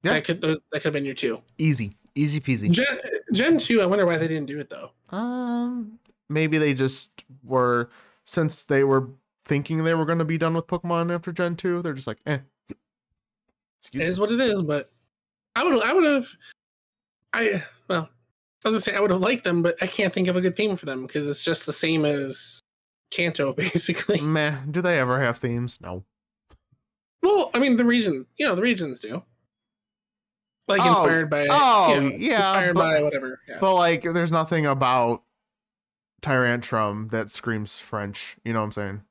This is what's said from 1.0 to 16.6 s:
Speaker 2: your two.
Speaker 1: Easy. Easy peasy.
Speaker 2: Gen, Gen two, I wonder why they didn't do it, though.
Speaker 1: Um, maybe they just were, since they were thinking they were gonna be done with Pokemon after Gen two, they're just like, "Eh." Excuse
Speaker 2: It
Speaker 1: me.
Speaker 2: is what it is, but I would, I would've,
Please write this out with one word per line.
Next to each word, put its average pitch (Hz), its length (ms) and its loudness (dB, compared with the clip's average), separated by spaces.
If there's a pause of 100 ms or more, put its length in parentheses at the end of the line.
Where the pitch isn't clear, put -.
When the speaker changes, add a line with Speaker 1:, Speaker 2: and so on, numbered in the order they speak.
Speaker 2:
your 135 100 -6
two. 117 280 -4 (160)
Speaker 1:
Easy. 117 380 0 (180)
Easy 147 260 0
peasy. 117 300 0
Speaker 2:
Gen, 240 160 4 (460)
Gen 277 260 4
two, 233 240 4
I 185 40 4
wonder 190 200 4
why 165 120 2
they 160 100 0
didn't 156 180 -2
do 143 120 -8
it, 139 120 -10
though. - 220 -14 (180)
Speaker 1:
Um, 240 880 -4 (300)
maybe 156 300 0
they 151 160 2
just - 500 -4 (180)
were, 123 480 0 (340)
since - 380 -2
they 139 220 2
were 135 240 4 (360)
thinking 156 400 -2
they 165 100 2
were 160 100 0
gonna 165 200 0
be 160 140 -2
done 165 160 0
with 165 140 -2
Pokemon 170 440 -2
after 170 200 -6
Gen 170 240 -2
two, 175 260 -2
they're 160 100 -4
just 135 140 -10
like, 110 200 -8
"Eh." 147 120 -2 (1400)
Excuse - 220 -10
Speaker 2:
It - 20 0
Speaker 1:
me. 175 60 0
Speaker 2:
is 180 80 -4
what 208 140 0
it 233 80 0
is, 214 220 0
but 147 280 -4 (640)
I 233 80 0
would, 294 220 2
I 247 80 2
would've, 294 440 2 (960)